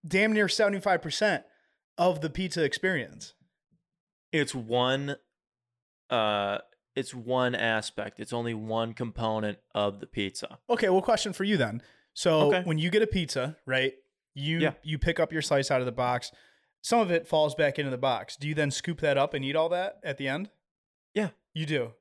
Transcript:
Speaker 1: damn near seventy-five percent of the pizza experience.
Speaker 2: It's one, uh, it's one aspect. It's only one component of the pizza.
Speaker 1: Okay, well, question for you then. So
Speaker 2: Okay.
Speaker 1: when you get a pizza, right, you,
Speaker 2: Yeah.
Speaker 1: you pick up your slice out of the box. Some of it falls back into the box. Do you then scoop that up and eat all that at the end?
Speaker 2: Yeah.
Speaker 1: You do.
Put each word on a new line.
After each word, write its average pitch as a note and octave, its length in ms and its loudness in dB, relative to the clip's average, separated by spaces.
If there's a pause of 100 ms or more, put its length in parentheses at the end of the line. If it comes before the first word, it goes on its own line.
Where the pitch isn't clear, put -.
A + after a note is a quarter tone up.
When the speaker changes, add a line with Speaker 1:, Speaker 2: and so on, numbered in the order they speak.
Speaker 1:
damn G3+ 260 4
near G#3 160 4
seventy-five G3+ 540 2
percent F3 400 0 (560)
of F3 220 4
the D#3+ 100 -4
pizza F3 320 -2
experience. C#3 720 -2 (960)
Speaker 2:
It's D3 240 0
one, B2+ 600 0 (960)
uh, G#2 500 0 (360)
it's C3 180 -6
one B2 420 0
aspect. G#2+ 640 -2
It's A2 140 -8
only A#2 200 -2
one A2+ 400 -2
component A2 680 -4 (160)
of G2+ 240 0
the - 80 -14
pizza. - 500 -6 (120)
Speaker 1:
Okay, A3+ 200 2
well, F#3 120 6
question G#3 320 0
for F#3+ 100 -4
you G#3 140 2
then. A2+ 240 -2 (380)
So D#3 340 4
Speaker 2:
Okay. F3+ 120 2
Speaker 1:
when D#3+ 120 0
you E3 120 0
get G#3+ 120 4
a G#3+ 60 2
pizza, D#3 480 -2 (100)
right, C3 280 0 (420)
you, D#3 240 -2
Speaker 2:
Yeah. D#3 140 0 (100)
Speaker 1:
you D#3 160 -4
pick E3+ 220 0
up D#3 100 0
your D#3+ 100 -2
slice C#3 300 2
out C3 80 2
of B2+ 60 -2
the A#2+ 80 -4
box. B2 400 -2 (480)
Some A#3 180 2
of F#3+ 120 2
it E3 180 0
falls D3+ 260 2
back D3 240 2
into C#3+ 120 -2
the B2 60 -4
box. B2 380 -2
Do C#3+ 100 -10
you D3+ 80 -2
then D3 180 2
scoop - 280 -6
that C#3+ 180 4
up C#3 160 2
and C3+ 120 -4
eat C#3 100 -2
all D#3+ 140 2
that F3+ 340 -4
at C#3 140 -6
the C#3 100 -4
end? E3 220 -4 (640)
Speaker 2:
Yeah. G#3 160 0 (240)
Speaker 1:
You D#3 120 -4
do. B2+ 360 -2